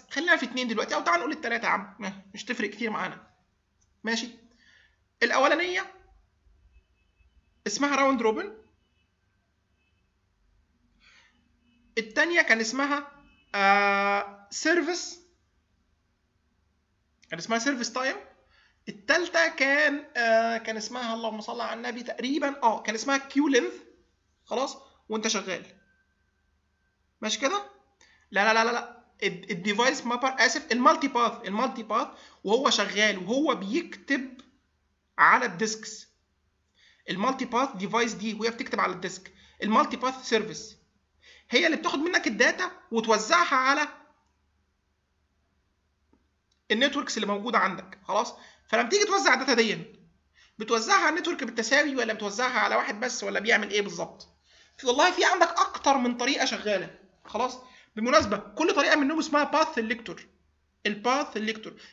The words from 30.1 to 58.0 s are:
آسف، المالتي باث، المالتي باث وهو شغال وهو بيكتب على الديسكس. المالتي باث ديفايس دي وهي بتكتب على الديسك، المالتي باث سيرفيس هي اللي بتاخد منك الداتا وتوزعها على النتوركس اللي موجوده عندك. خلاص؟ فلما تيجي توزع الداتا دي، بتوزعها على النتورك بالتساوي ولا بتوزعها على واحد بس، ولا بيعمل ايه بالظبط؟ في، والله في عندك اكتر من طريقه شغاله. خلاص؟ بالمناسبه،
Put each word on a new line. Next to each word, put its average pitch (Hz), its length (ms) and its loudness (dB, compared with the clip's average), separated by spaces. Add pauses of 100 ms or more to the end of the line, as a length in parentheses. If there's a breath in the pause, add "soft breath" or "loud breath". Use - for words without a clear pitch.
آسف، 240 340 0
المالتي 277 360 4
باث، 233 240 0 (120)
المالتي 226 380 -4
باث 226 260 -2 (360 loud breath)
وهو 240 260 4
شغال 202 480 2
وهو 247 360 0
بيكتب 262 840 -4 (800)
على 220 280 6
الديسكس. 214 600 -6 (1040 soft breath)
المالتي 247 340 -2
باث 254 320 -2
ديفايس 208 360 0
دي 202 220 -6
وهي 220 160 -2
بتكتب 208 300 -4
على 185 120 2
الديسك، - 400 -10 (300 soft breath)
المالتي 240 340 2
باث 262 320 -4
سيرفيس 196 480 -2 (760 soft breath)
هي 311 160 4
اللي 302 100 2
بتاخد 339 220 -2
منك 339 280 0
الداتا 247 440 2 (200)
وتوزعها 226 680 2
على 277 320 2 (2750)
النتوركس 277 460 0
اللي 214 100 -4
موجوده 208 320 0
عندك. 185 460 -4
خلاص؟ 214 300 -2 (340 loud breath)
فلما 233 200 2
تيجي 415 160 2
توزع 392 300 4
الداتا 262 200 2
دي، 208 420 0 (600 soft breath)
بتوزعها 226 480 2
على 311 100 2
النتورك 330 280 -4
بالتساوي 269 520 0
ولا 226 160 -2
بتوزعها 214 460 -4
على 208 180 2
واحد 214 240 -2
بس، 240 240 -6
ولا 202 160 -4
بيعمل 208 300 2
ايه 208 120 0
بالظبط؟ 175 460 -10 (480 soft breath)
في، 269 100 -12
والله 285 240 4
في 349 140 2
عندك 359 240 4
اكتر 339 480 2
من 247 200 0
طريقه 247 280 0
شغاله. 190 540 -2 (260)
خلاص؟ 254 340 -6 (380 loud breath)
بالمناسبه، 226 400 4